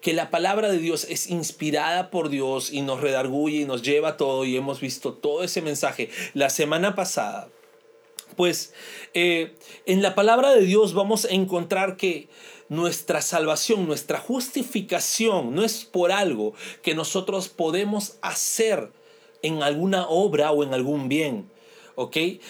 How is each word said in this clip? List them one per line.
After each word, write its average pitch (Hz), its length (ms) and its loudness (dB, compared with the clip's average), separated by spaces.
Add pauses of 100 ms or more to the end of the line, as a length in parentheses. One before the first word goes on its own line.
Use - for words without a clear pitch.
que 165 120 0
la 165 180 -2
palabra 202 400 2
de 185 80 2
Dios 160 320 -2
es - 180 -6
inspirada 160 840 -2
por 165 160 -2
Dios 135 440 -2
y 139 100 -4
nos 135 180 -4
redarguye 143 640 0
y - 20 -4
nos 127 180 -4
lleva 147 280 2
a 151 60 -6
todo, 135 280 0
y 127 120 0
hemos 135 240 -4
visto 131 320 -6
todo 147 300 -2
ese 180 180 -4
mensaje 143 480 -2 (260)
la 139 160 2
semana 165 440 0
pasada, 117 540 -4 (880)
pues, 175 380 0 (380)
eh, 170 420 2 (320)
en 190 160 4
la 190 120 2
palabra 233 380 6
de 240 80 10
Dios 190 340 6
vamos 202 300 2
a - 60 -2
encontrar 190 640 0
que 175 320 -4 (400)
nuestra 160 540 -2
salvación, 165 640 0
nuestra 147 320 -4
justificación 220 1300 -2
no 180 120 2
es 220 200 -4
por 175 280 2
algo 135 420 0 (260)
que 160 140 0
nosotros 185 540 -2
podemos 202 720 -2
hacer 175 720 0 (500)
en 156 220 -2
alguna 175 420 2
obra 156 460 4
o 147 100 2
en 135 120 -2
algún 131 340 0
bien, 135 420 -2 (460)
¿ok? 127 200 -6 (340)